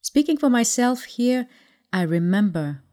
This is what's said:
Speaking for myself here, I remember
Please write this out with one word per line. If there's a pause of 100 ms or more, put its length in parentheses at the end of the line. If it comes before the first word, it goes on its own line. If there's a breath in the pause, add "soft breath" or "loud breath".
Speaking
for
myself
here, (440 soft breath)
I
remember